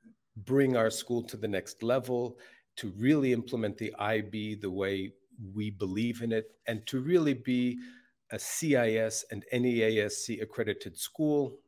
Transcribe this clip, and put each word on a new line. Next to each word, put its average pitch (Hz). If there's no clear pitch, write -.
bring 131
our 113
school 120
to 117
the 107
next -
level, 120
to 113
really 135
implement 113
the -
I 107
B 107
the 104
way 98
we 104
believe 104
in 117
it, 110
and 110
to 131
really 151
be 123
a 107
C -
I 117
S 110
and 101
N 123
E 120
A 110
S 101
C 107
accredited 104
school. 147